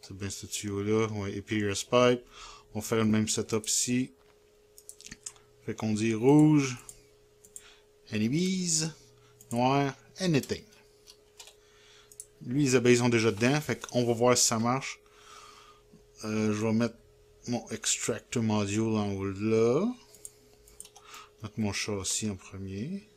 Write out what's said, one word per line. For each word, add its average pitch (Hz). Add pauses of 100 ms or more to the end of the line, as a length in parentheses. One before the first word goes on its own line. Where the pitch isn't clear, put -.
C'est -
bien 98
ce -
tuyau-là. 104
Ouais, 104
et 101
puis, 107
pipe. 123 (520)
On 107
va 107
faire 113
le 110
même 107
setup 110
ici. 123 (1500)
Fait 107
qu'on 110
dit 110
rouge, 139 (1300)
honeybees, 160 (600)
noir, 135 (260)
anything. 151 (1800)
Lui, 131
les 131
abeilles 123
sont 123
déjà 113
dedans, 120
fait -
qu'on 123
va 117
voir 123
si -
ça 113
marche. 123 (1300)
Euh, 107
je 107
vais 110
mettre 113 (520)
mon 120
extractor -
module 107
en 104
haut 98
là. 113 (1600)
Mettre 107
mon 101
châssis 104
en 101
premier. 98